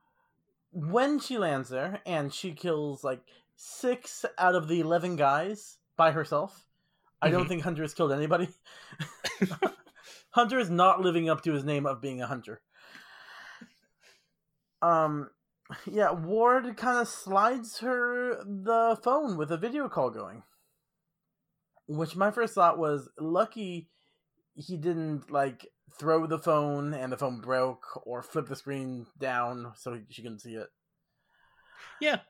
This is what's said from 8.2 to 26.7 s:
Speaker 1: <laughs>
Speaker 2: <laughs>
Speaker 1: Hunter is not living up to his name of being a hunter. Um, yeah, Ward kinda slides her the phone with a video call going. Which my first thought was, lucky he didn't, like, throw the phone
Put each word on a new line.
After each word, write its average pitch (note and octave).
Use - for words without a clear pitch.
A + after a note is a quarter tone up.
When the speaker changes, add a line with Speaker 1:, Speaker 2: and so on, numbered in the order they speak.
Speaker 1:
<laughs> F#3
Speaker 2:
<laughs> -
Speaker 1:
Hunter A#3+
is G3+
not F3+
living E3+
up D#3
to D#3+
his C#3
name C#3+
of C3+
being C3
a A#2+
hunter. A#2
Um, D#3
yeah, G3
Ward A3+
kinda A#3+
slides A3
her B3
the A3
phone B3+
with D3+
a E3+
video A#3+
call C3+
going. A2
Which D#3
my G3+
first A3
thought F3
was, D3
lucky F3
he D#3+
didn't, D#3
like, C#3
throw D#3+
the D#3
phone D3